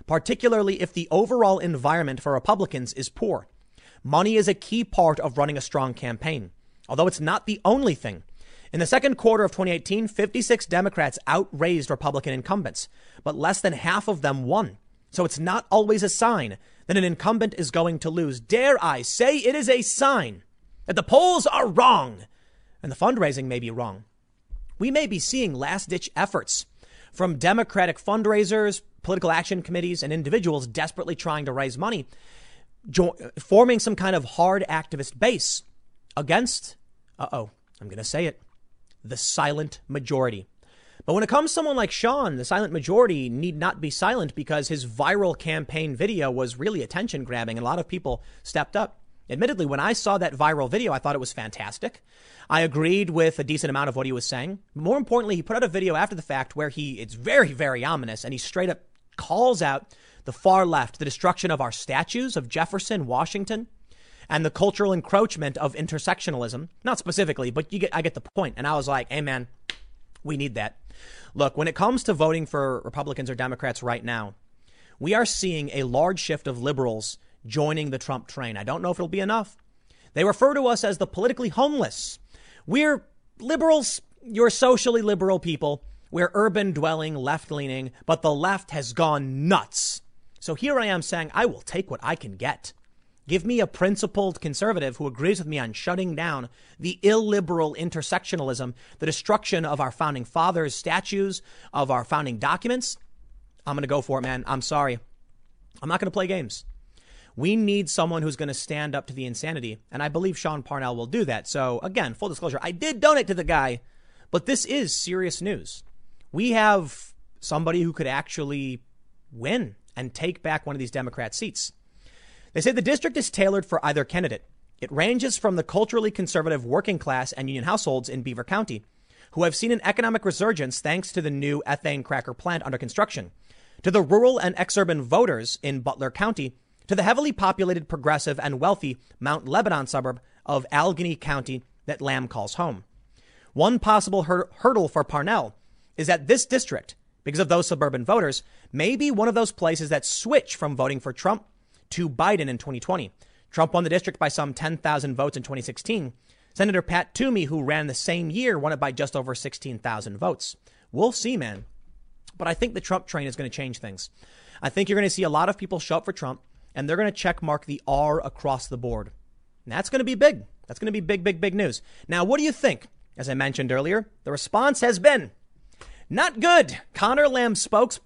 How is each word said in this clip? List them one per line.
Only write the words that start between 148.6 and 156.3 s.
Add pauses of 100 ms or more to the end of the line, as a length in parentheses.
may
be
one
of
those
places
that
switch
from
voting
for
Trump (440)
to
Biden
in
twenty
twenty. (380)
Trump
won
the
district
by
some
ten
thousand
votes
in
twenty
sixteen. (400)